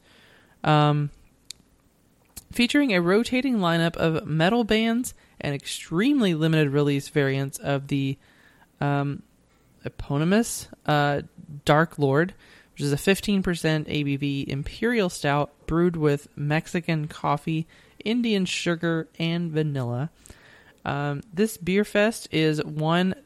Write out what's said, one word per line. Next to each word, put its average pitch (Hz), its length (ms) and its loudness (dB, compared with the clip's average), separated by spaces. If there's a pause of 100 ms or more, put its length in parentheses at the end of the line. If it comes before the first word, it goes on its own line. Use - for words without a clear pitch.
(640)
um, 147 460 2 (1400)
featuring 254 400 2
a 180 80 2
rotating 240 580 2
lineup 170 380 2
of 160 300 0
metal 170 380 2
bands 226 500 0 (260)
and 143 140 -4
extremely 202 800 0
limited 156 360 2
release 143 380 2
variants 139 500 -2
of 139 280 -4
the, 139 320 -2 (640)
um, 143 420 -2 (640)
eponymous, 165 800 0 (200)
uh, 143 340 2 (440)
Dark 160 340 4
Lord, 147 360 2 (380)
which - 100 -10
is 143 100 0
a 143 40 0
fifteen 196 480 0
percent 156 440 0
A 147 140 -2
B 143 140 0
V 139 320 -2
imperial 208 600 -2
stout 143 440 -2 (160)
brewed 170 280 2
with 147 380 0
Mexican 156 720 -2
coffee, 156 600 -4 (380)
Indian 226 400 0
sugar, 165 640 -2 (120)
and 165 320 -2
vanilla. 139 580 -2 (760)
Um, 143 360 -4 (100)
this 202 240 -2
beer 185 280 0
fest 214 460 0
is 156 320 2
one 160 520 0 (120)